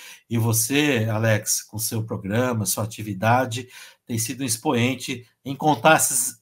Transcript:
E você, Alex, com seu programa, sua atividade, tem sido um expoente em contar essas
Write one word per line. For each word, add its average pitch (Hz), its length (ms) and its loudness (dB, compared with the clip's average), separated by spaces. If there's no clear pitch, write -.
E 117 80 -2
você, 117 760 2
Alex, 107 520 0
com - 160 -12
seu 110 260 -4
programa, 110 640 -2
sua 107 180 -2
atividade, 113 840 0
tem 117 140 -4
sido 123 240 -4
um 135 40 -4
expoente 123 800 -2
em 135 140 -8
contar 151 400 4
essas - 460 -2